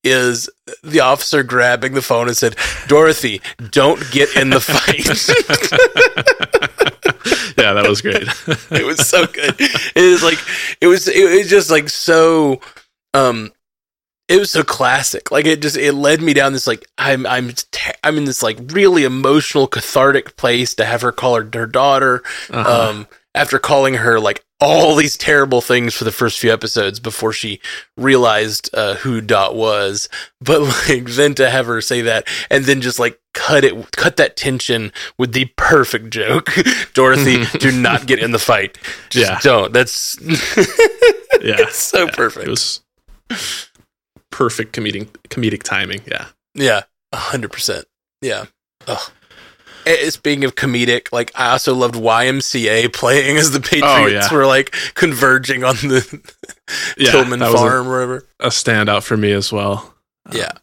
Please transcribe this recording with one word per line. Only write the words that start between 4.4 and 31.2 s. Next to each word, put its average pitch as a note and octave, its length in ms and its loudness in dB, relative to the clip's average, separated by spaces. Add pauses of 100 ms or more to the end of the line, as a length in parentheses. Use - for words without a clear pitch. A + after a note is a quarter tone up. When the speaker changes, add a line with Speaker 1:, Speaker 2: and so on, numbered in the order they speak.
Speaker 1:
the C3 100 4
fight." - 460 -2
<laughs> - 1600 0 (960)
Speaker 2:
Yeah, G#2+ 140 4
that G#2 160 2
was G2+ 140 0
great. G#2 200 -2
<laughs> - 480 -6
Speaker 1:
It C#3 140 -2
was D#3 240 0
so E3+ 180 4
good. C#3+ 320 -4
It - 540 2
was E3+ 100 4
like, E3 160 2 (420)
it E3 60 4
was, F3+ 220 4
it F#3 300 4
was G3 100 2
just, F3 220 4
like, D3+ 180 2
so, D#3+ 720 2 (540)
um, A#2 360 0 (800)
it F3+ 100 6
was G3+ 120 2
so E3+ 120 0
classic. - 680 -2
Like, D3 140 2
it D#3 160 0
just, D3+ 140 -4
it C#3 180 0
led D3 260 2
me D#3 140 0
down C#3 180 2
this, C3 140 -4
like, A2+ 200 -4 (120)
I'm, C3 280 -2
I'm, B2 260 -4
te-, - 400 -8 (120)
I'm D3+ 140 0
in C#3+ 80 -2
this, C3 160 -4
like, A2 160 -4 (100)
really F3+ 360 4
emotional, C3+ 640 2
cathartic C3+ 680 0
place B2 380 -2
to A2 100 -2
have A2+ 160 -2
her B2 120 -2
call B2 240 0
her, A2 180 -4
her A2+ 120 -6
daughter, C3 560 2 (280)
Speaker 2:
Uh-huh. A#2 400 2
Speaker 1:
um, G#2 160 -12 (280)
after C3+ 240 0
calling C3+ 360 2
her, A2+ 260 2
like, G#2 220 -2 (160)
all D#3 360 4
these D3 240 2
terrible C#3 420 2
things A#2+ 340 0
for - 100 -6
the A2 80 -2
first - 260 -2
few A#2 120 2
episodes A2 500 -2
before A2 340 -6
she G#2 260 -8 (380)
realized, A2+ 720 0
uh, G#2 240 -2
who A#2 240 -4
Dot G#2 340 0
was. G#2 540 -2 (320)
But, D3 220 2
<laughs> C3+ 260 -2
like, B2 180 -2
then C#3 280 0